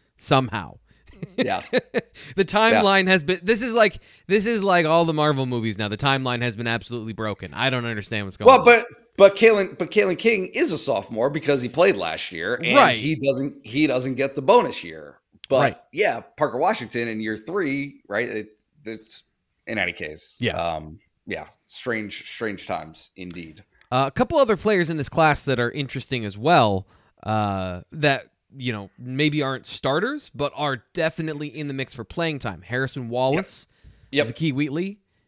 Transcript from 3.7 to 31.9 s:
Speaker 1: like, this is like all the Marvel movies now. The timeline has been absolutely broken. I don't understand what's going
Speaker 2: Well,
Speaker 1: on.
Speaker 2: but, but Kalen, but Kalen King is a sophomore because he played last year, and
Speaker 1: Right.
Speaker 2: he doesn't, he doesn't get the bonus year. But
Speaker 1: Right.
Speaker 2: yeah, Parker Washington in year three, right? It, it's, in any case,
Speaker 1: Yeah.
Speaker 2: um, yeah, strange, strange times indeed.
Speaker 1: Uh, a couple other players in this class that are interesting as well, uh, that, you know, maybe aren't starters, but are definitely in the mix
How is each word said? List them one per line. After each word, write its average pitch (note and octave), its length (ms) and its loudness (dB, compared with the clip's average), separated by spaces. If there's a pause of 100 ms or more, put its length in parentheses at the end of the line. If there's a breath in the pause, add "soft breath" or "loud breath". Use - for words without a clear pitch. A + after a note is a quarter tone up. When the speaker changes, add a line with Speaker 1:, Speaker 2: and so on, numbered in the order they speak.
Speaker 1:
like, A3 260 4 (280 soft breath)
this G3 200 2
is A3+ 160 0
like F3 240 4
all E3 180 4
the D#3+ 80 0
Marvel D3+ 340 2
movies A2+ 320 -2
now. G#2 100 -2
The G#2 80 -6
timeline C3 460 0
has A#2+ 140 -4
been A#2 100 -8
absolutely A2+ 460 -6
broken. G2 420 -8
I C3 160 -2
don't B2 140 -2
understand G#2+ 420 -6
what's F#2+ 100 -12
going G#2+ 100 4
Speaker 2:
Well, B3+ 140 10
Speaker 1:
on. E3 40 2
Speaker 2:
but, A#3+ 220 6 (300)
but G3 200 8
Kalen, G#3 420 4
but E3+ 120 -4
Kalen G3 280 2
King G#3+ 280 2
is C4 260 -2
a D3+ 60 -2
sophomore A2+ 520 -2
because C#3 320 0
he B2 60 -4
played E3+ 280 2
last E2 360 -6
year, F2 240 -4
and D3 200 2
Speaker 1:
Right. E3 200 6
Speaker 2:
he C#3+ 200 -2
doesn't, C3+ 500 -4
he C#3 200 0
doesn't B2+ 280 0
get C3+ 200 -2
the C#3 80 -6
bonus E3 420 4
year. D#2 340 -16 (300)
But C3 120 4
Speaker 1:
Right. B2 160 2 (160)
Speaker 2:
yeah, D3 280 0 (160)
Parker B2 220 -2
Washington B2 500 -2
in A2 120 -6
year A2 160 -4
three, C#3 720 -6
right? A2 200 -4
It, G#2+ 260 -10 (300)
it's, - 400 -14 (420)
in A2+ 120 -6
any F#2 140 -2
case, D#2 480 -12
Speaker 1:
Yeah. A#2 160 -2
Speaker 2:
um, D#2+ 420 -6 (280)
yeah, D#2 200 -10 (180)
strange, - 680 -10
strange G#2 360 -8
times D#2+ 500 -10
indeed. F2 480 -14 (260 soft breath)
Speaker 1:
Uh, C3 160 0
a C#3 40 -6
couple C4+ 280 0
other A3 180 4
players F3+ 340 0
in D#3+ 60 -4
this C#3+ 120 -4
class D#3 360 2
that B2+ 160 0
are A#2+ 100 0
interesting B2+ 540 -8
as G2+ 140 -8
well, A2+ 480 4 (360 soft breath)
uh, G2 580 -4 (120)
that, C#3 340 0 (300)
you B2 160 -4
know, G2+ 160 -8 (100)
maybe C#3+ 440 -2
aren't C3 240 -6
starters, G3+ 640 -4
but C#3 220 -4
are C3+ 380 -4
definitely D#3 560 -4
in D3 180 -10
the C#3+ 80 -8
mix C3+ 180 -8